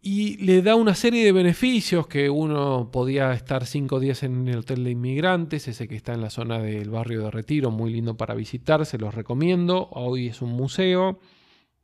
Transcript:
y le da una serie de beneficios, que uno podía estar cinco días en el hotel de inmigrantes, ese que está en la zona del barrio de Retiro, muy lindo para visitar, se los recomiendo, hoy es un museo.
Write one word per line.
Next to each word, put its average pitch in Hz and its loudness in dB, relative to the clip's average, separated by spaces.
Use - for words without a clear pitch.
y 202 -2
le 185 6
da 214 6
una 220 6
serie 233 2
de 202 8
beneficios, 185 2
que 143 0
uno 143 0
podía 131 0
estar 127 -2
cinco 135 -2
días 131 0
en 127 -2
el 120 -2
hotel 123 -4
de 123 -2
inmigrantes, 151 -2
ese 113 -8
que - -10
está 120 -8
en 117 -4
la 107 -6
zona 117 -6
del 107 -4
barrio 113 -4
de 107 -6
Retiro, 127 -2
muy 113 -2
lindo 113 -4
para 113 -6
visitar, 127 0
se 135 -8
los 107 -6
recomiendo, 175 0
hoy 123 -4
es 113 -10
un 123 -4
museo. 185 0